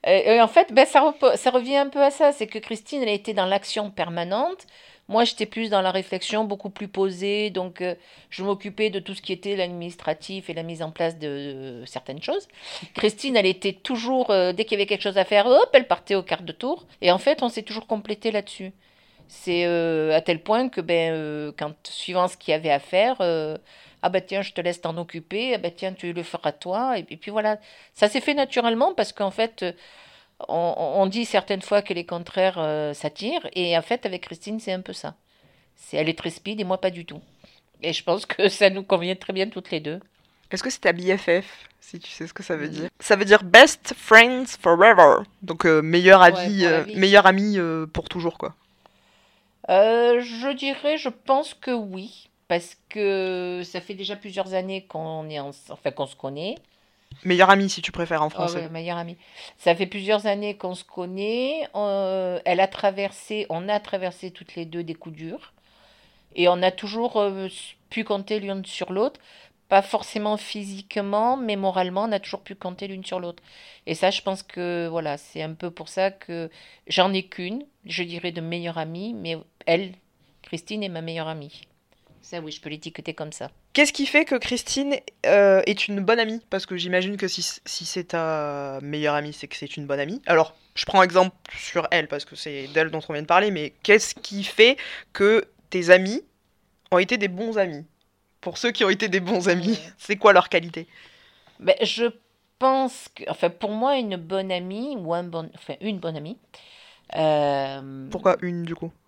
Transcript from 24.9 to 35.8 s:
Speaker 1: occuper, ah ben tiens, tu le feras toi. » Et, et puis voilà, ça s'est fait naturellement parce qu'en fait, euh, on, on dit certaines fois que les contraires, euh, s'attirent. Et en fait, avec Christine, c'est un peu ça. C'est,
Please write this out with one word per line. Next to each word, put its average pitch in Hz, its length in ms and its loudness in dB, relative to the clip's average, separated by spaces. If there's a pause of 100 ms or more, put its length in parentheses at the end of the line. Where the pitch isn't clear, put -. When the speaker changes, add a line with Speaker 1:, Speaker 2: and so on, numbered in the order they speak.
Speaker 1:
occuper, 180 580 -6
ah - 40 -4
ben 170 140 -4
tiens, 190 200 -8
tu 175 180 -10
le 170 120 -8
feras 160 280 -4
toi. » 226 480 -4
Et, 165 100 -10
et 208 60 -16
puis 202 160 -16
voilà, 214 260 -2 (360)
ça 208 160 2
s'est 262 100 -2
fait 285 140 -2
naturellement 262 600 0
parce 214 200 -2
qu'en 196 180 -4
fait, 226 320 -4
euh, 175 80 -4 (800)
on, 170 260 -2 (220)
on 196 100 4
dit 220 160 -4
certaines 196 380 -2
fois 208 200 0
que 196 120 -8
les 170 120 -6
contraires, 180 520 -2
euh, 151 360 -2
s'attirent. 208 600 -8
Et 175 240 0
en 165 40 2
fait, - 240 -4
avec 185 180 -8
Christine, 208 360 -12
c'est 196 140 -6
un 185 80 -6
peu 185 100 -14
ça. - 240 -12 (600)
C'est, - 180 -14